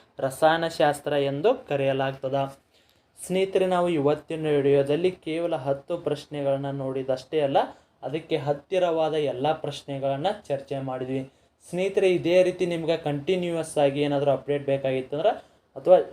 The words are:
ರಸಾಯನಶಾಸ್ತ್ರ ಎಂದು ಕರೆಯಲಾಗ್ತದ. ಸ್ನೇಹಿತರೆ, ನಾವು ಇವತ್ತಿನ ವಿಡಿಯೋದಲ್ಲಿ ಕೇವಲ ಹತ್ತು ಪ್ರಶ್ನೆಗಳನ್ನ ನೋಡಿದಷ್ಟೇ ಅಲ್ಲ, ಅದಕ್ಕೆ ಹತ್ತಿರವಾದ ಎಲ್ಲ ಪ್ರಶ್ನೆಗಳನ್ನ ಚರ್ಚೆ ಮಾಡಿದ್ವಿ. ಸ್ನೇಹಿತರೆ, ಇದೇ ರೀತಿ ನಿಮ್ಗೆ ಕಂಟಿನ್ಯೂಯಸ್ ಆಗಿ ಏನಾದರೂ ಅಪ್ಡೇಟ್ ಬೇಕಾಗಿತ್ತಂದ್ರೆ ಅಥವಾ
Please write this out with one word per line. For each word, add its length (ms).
ರಸಾಯನಶಾಸ್ತ್ರ 920
ಎಂದು 560
ಕರೆಯಲಾಗ್ತದ. 880
ಸ್ನೇಹಿತರೆ, 400
ನಾವು 220
ಇವತ್ತಿನ 580
ವಿಡಿಯೋದಲ್ಲಿ 640
ಕೇವಲ 460
ಹತ್ತು 420
ಪ್ರಶ್ನೆಗಳನ್ನ 720
ನೋಡಿದಷ್ಟೇ 720
ಅಲ್ಲ, 160
ಅದಕ್ಕೆ 340
ಹತ್ತಿರವಾದ 800
ಎಲ್ಲ 380
ಪ್ರಶ್ನೆಗಳನ್ನ 760
ಚರ್ಚೆ 300
ಮಾಡಿದ್ವಿ. 520
ಸ್ನೇಹಿತರೆ, 420
ಇದೇ 300
ರೀತಿ 240
ನಿಮ್ಗೆ 300
ಕಂಟಿನ್ಯೂಯಸ್ 840
ಆಗಿ 220
ಏನಾದರೂ 300
ಅಪ್ಡೇಟ್ 360
ಬೇಕಾಗಿತ್ತಂದ್ರೆ 640
ಅಥವಾ 200